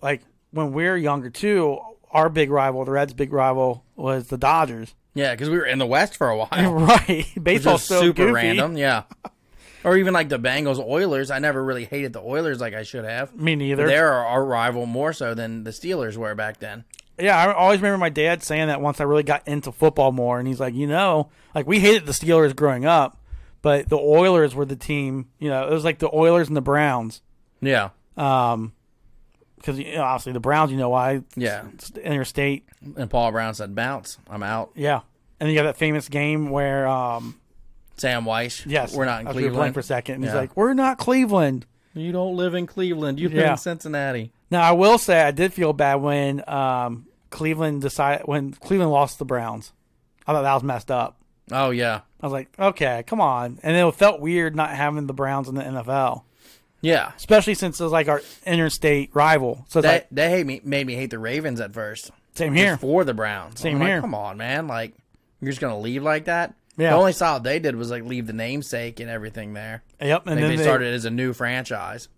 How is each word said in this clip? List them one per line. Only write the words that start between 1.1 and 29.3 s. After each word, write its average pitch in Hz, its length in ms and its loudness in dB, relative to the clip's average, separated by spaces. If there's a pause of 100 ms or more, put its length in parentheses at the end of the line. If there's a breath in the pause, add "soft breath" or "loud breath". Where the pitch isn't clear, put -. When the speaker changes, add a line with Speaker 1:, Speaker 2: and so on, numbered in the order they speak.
Speaker 1:
too, 170 500 0 (320)
our 160 180 4
big 151 200 2
rival, 135 360 0
the 135 60 -6
Reds' 139 220 0
big 139 200 -4
rival, 131 500 2 (120)
was 131 320 -4
the 131 100 -6
Dodgers. 135 580 0 (180)
Speaker 2:
Yeah, 139 220 -2
'cause 135 140 -4
we 165 80 0
were 160 80 -2
in 131 140 0
the 131 60 0
West 147 320 0
for 135 120 0
a 110 80 0
while. 170 360 0
Speaker 1:
<laughs> - 0 -
Right. 160 600 4
Speaker 2:
Which 175 80 -8
Speaker 1:
Baseball's 175 380 4
Speaker 2:
is - 60 -8
Speaker 1:
so 180 140 4
Speaker 2:
super 175 240 4
Speaker 1:
goofy. 240 80 4
Speaker 2:
random, 131 440 0
yeah. 131 260 0 (800 soft breath)
Or 185 140 6
even, 190 160 2
like, 160 160 2
the 135 100 -2
Bengals, 135 400 0
Oilers. 139 500 -2
I 135 100 -4
never 139 240 0
really 127 220 -4
hated 139 280 -6
the 110 80 -12
Oilers 139 380 -4
like 117 140 -6
I 110 100 -8
should 113 220 -10
have. 120 300 -8
Speaker 1:
Me 160 200 0
neither. 139 280 0
Speaker 2:
But 156 60 4
they're 151 220 4
our, 123 140 2
our 127 200 0
rival 120 420 0
more 139 260 -2
so 120 220 -4
than 113 280 -8
the 110 80 -10
Steelers 127 460 -6
were 110 160 -6
back 107 260 -8
then. 107 260 -14 (340)
Speaker 1:
Yeah, 185 180 4
I 185 160 6
always 190 260 6
remember 196 200 2
my 170 100 2
dad 156 340 0
saying 156 240 -2
that 143 140 -2
once 143 180 -2
I 151 40 0
really 147 200 4
got 147 240 -2
into 143 240 -6
football 147 400 4
more. 123 280 0
And 123 80 -4
he's 131 120 -4
like, 127 140 -4
"You 143 140 -4
know, 165 420 2 (240 soft breath)
like, 147 140 -4
we 202 120 2
hated 208 260 6
the 143 60 -6
Steelers 160 420 4
growing 131 320 2
up, 156 320 4 (440 soft breath)
but 143 260 4
the 156 100 2
Oilers 156 560 6
were 139 120 -2
the 139 100 -6
team, 135 540 -4 (100)
you 151 100 -4
know, 135 160 0
it 147 60 -2
was 156 140 0
like 165 140 -2
the 160 140 -2
Oilers 165 360 4
and 151 80 0
the 139 40 -2
Browns." 135 600 0 (400)
Speaker 2:
Yeah. 120 280 0 (280)
Speaker 1:
Um, 120 560 0 (920)